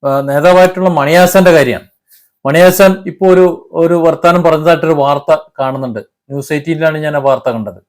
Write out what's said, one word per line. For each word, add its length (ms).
ആ, 160
നേതാവായിട്ടുള്ള 680
മണിയാശാന്റെ 600
കാര്യമാണ്. 320
മണിയാശാൻ 640
ഇപ്പോ 200
ഒരു, 440
ഒരു 220
വർത്താനം 500
പറഞ്ഞതായിട്ടൊരു 500
വാർത്ത 440
കാണുന്നുണ്ട്. 400
ന്യൂസ് 540
എയ്റ്റീനിലാണ് 440
ഞാൻ 180
ആ 40
വാർത്ത 300
കണ്ടത്. 400